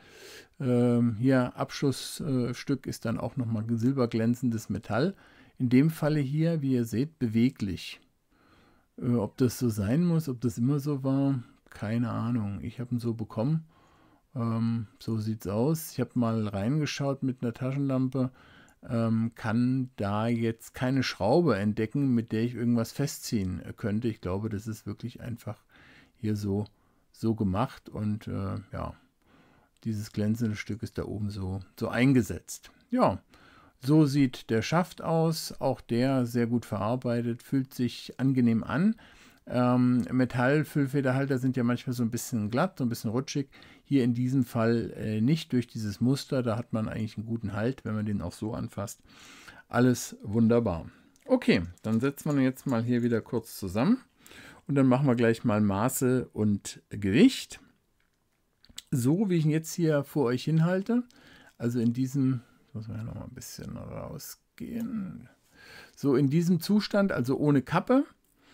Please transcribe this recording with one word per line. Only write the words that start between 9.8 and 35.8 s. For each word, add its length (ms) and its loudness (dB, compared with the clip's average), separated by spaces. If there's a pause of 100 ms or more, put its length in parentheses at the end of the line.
muss, 240 0
ob 100 -8
das 160 -2
immer 240 2
so 240 -4
war, 380 0 (260)
keine 400 -2
Ahnung. 540 -2
Ich 180 -8
hab 100 -8
ihn 80 -2
so 140 -4
bekommen. 540 -2 (680)
Ähm, 520 -2 (120)
so 200 -4
sieht's 280 -4
aus. 460 -2
Ich 80 -6
hab 160 -4
mal 320 0
reingeschaut 760 -2
mit 200 -4
einer 100 -2
Taschenlampe. 800 -2 (560)
Ähm, 480 0
kann 640 0
da 300 -2
jetzt 480 -2
keine 280 0
Schraube 540 2
entdecken, 580 0
mit 180 0
der 100 2
ich 120 -2
irgendwas 380 0
festziehen, 680 -4
äh, 120 -12
könnte. 340 -2
Ich 120 -4
glaube, 300 -4
das 160 -6
ist 180 -10
wirklich 380 -10
einfach 420 -10 (520)
hier 200 -2
so, 300 -2 (440)
so 240 -2
gemacht 540 -2
und, 400 -6
äh, 280 -4 (180)
ja, 180 -6 (920)
dieses 280 -6
glänzende 420 -2
Stück 280 -8
ist 160 -10
da 80 -6
oben 240 -6
so, 300 -6 (200)
so 80 -2
eingesetzt. 840 0 (180)
Ja, 320 2 (600)
so 220 6
sieht 460 0
der 100 4
Schaft 400 -2
aus, 600 -2
auch 180 0